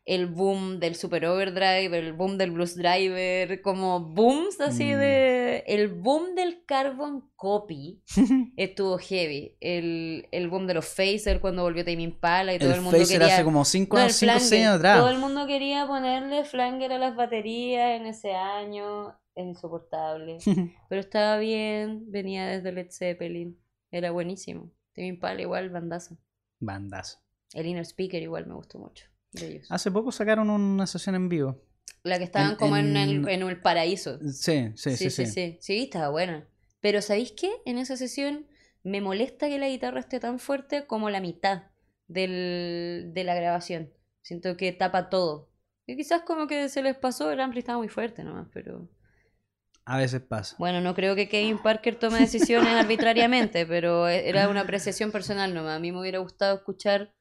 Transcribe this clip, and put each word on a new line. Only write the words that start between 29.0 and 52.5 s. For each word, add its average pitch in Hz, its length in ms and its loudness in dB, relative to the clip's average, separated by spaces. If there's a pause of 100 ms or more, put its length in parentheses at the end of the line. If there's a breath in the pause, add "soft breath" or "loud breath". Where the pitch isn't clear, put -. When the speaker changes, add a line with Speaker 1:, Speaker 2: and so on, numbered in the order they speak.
Speaker 1:
de 165 160 -12
ellos. 151 220 -16
Speaker 2:
Hace 180 220 -2
poco 226 180 0
sacaron 214 400 2
una 196 380 2
sesión 190 260 -4
en 185 140 0
vivo. 139 340 -2 (400)
Speaker 1:
La 180 160 -2
que 180 60 -4
estaban 196 260 2
Speaker 2:
En, 214 60 -2
Speaker 1:
como 208 200 4
en 202 200 2
el, 196 140 2
Speaker 2:
en - 180 0
Speaker 1:
en 185 200 0
el 180 120 -6
paraíso. 170 600 0
Speaker 2:
Sí, 139 540 0
sí, - 160 -4
sí, 127 60 0
Speaker 1:
Sí, 185 140 -2
sí, - 0 -
Speaker 2:
sí. 127 160 -2
Speaker 1:
sí. 170 340 -6
Sí, 208 240 -2
estaba 165 240 -4
buena. 160 380 -4 (340)
Pero 208 200 2
¿sabéis 208 320 -2
qué? - 180 -4 (140)
En 240 140 -4
esa 254 180 -6
sesión 285 500 -6 (360 soft breath)
me 196 180 -4
molesta 208 480 -2
que 285 100 -2
la 277 100 -2
guitarra 254 320 -4
esté 254 200 -8
tan 240 200 -6
fuerte 277 460 -4
como 214 220 -2
la 196 120 -2
mitad 185 420 -2 (460)
del, 175 1080 -4
de 185 100 -4
la 180 100 0
grabación. 170 560 -2 (320)
Siento 175 340 -6
que 180 160 -2
tapa 180 360 0
todo. 160 400 -2 (380)
Y 254 100 -10
quizás 339 260 -2
como 320 260 -4
que 285 200 -2
se 269 140 -4
les 262 140 0
pasó, 269 340 -2
el 269 100 -2
ampli 254 200 -4
estaba 240 180 -4
muy 226 100 -4
fuerte 220 360 -6
nomás, 165 280 -12
pero... - 360 -14 (1000)
Speaker 2:
A 127 100 -2
veces 127 220 -2
pasa. - 380 -8
Speaker 1:
Bueno, 175 220 -2
no 180 140 -2
creo 190 200 0
que 196 140 -2
Kevin 214 340 0
Parker 220 360 0
tome 226 200 2
decisiones 233 500 6